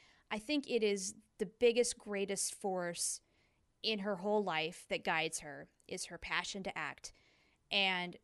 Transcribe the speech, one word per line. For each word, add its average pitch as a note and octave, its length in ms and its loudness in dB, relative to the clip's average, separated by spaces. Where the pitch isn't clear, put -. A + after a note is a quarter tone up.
I G#3+ 80 -2
think C#4+ 320 0
it A#3 120 4
is G3+ 320 2
the G#3 80 -2
biggest, A#3 520 4
greatest G3 560 -2
force F3+ 640 -2
in G#3+ 180 0
her G3 160 0
whole G#3 260 2
life D#3+ 460 -2
that F3+ 160 -2
guides D#3+ 360 0
her, D3 280 -12
is - 200 -8
her F3 120 -12
passion F3 440 -2
to F#3 160 -6
act. - 340 -8
And F#3 540 2